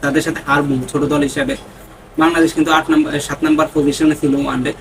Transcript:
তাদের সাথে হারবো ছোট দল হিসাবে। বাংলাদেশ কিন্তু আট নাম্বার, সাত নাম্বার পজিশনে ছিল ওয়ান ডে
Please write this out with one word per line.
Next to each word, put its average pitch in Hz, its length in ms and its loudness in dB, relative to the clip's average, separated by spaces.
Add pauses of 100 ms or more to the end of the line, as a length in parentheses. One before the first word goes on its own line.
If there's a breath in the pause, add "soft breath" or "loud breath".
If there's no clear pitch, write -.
তাদের 143 220 0
সাথে 160 220 -4
হারবো 139 260 0 (180)
ছোট 143 100 -2 (100)
দল 147 180 2
হিসাবে। 135 240 -4 (680)
বাংলাদেশ 165 360 4
কিন্তু 160 200 2
আট 160 140 0
নাম্বার, 151 200 2 (160)
সাত 143 180 -6
নাম্বার 156 280 2
পজিশনে 147 480 2
ছিল 139 120 2 (120)
ওয়ান 131 200 -4
ডে 147 160 -2